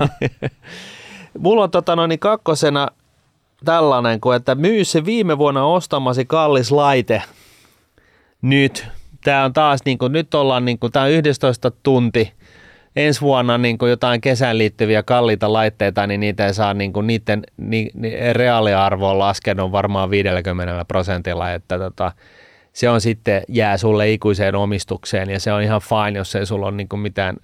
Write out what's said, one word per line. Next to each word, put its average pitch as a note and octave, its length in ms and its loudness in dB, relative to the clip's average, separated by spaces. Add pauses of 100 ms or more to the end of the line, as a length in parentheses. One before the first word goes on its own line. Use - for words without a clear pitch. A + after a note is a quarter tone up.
(580)
<laughs> - 800 -20
Mulla G#3 240 2
on F3 80 0
tota F3 260 0
noin E3 120 2
niin D#3+ 100 -2
kakkosena D#3 720 0 (760)
tällainen, C3+ 560 2
kuin B2 160 2
että B2+ 180 0
myy F#3 300 2
se D#3+ 200 0
viime G3 340 0
vuonna C#3 260 2
ostamasi C3+ 600 0
kallis C#3+ 480 2
laite C3+ 500 2 (1200)
nyt. C#3 440 2 (380)
Tää C#3 200 2
on C3 80 0
taas D3 320 2
niinku, B2+ 240 -2
nyt D#3 260 -4
ollaan C3 300 2
niinku, A#2+ 260 -2
tää C#3 120 0
on C#3 80 2
yhdestoista C#3+ 600 0
tunti. A#2+ 640 0 (640)
Ensi D3 240 0
vuonna B2 380 2
niinku A#2+ 280 0
jotain A#2+ 340 2
kesään A#2+ 380 0
liittyviä G#2+ 440 2
kalliita A2 500 2
laitteita, G#2 540 0
niin G2+ 140 -4
niitä G#2 260 -2
ei G2 80 0
saa G2+ 200 0
niinku G2 260 -4
niitten, A2 420 -2 (140)
ni-, G#2+ 380 -4
ni-, A#2 380 -4
reaaliarvo G2+ 800 2
on G2 80 2
laskenut G2 540 -2
varmaan G2 380 0
viidelläkymmenellä F2+ 720 -2
prosentilla, F2+ 680 -4
että F2+ 260 -6
tota, F#2 340 -6 (600)
se - 180 -2
on A#2 100 2
sitten, A2 480 -2
jää G#2+ 280 0
sulle G#2 360 2
ikuiseen G2+ 420 0
omistukseen G2 760 -4
ja G2 100 -4
se G#2+ 120 -4
on G#2 100 0
ihan G#2+ 180 0
fine, G#2 380 -2
jos - 160 -8
ei G2 120 -2
sulla G2 200 -4
ole G2+ 100 -6
niinku G2+ 200 -8
mitään G2 480 -4